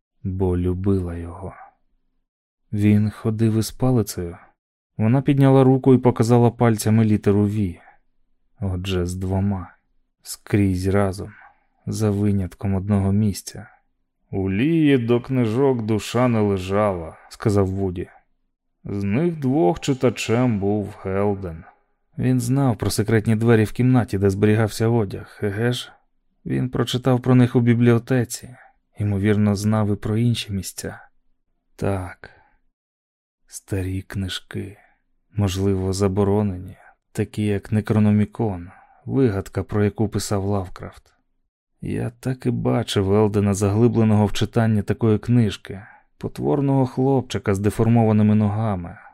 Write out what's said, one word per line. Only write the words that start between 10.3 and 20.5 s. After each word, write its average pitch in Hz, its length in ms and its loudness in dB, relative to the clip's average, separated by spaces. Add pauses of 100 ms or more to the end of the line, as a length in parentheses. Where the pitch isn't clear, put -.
разом, 98 440 -2 (540)
за 107 260 -2
винятком 98 640 -2
одного 98 360 0
місця". 104 560 -4 (640)
"У 95 200 -4
Лії 143 460 2
до 117 240 0
книжок 127 600 0
душа 110 460 0
не 113 120 0
лежала", — 95 760 -2 (120)
сказав 101 380 0
Вуді. 92 400 -4 (760)
"З 202 200 -6
них 170 360 -2
двох 156 400 0
читачем 123 800 0